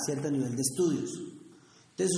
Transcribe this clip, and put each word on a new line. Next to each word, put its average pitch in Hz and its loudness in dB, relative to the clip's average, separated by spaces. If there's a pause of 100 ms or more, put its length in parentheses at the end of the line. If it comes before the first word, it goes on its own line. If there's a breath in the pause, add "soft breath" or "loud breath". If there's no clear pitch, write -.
cierto 147 -2
nivel 127 0
de 131 0
estudios". 156 2 (800 loud breath)
Entonces, 180 2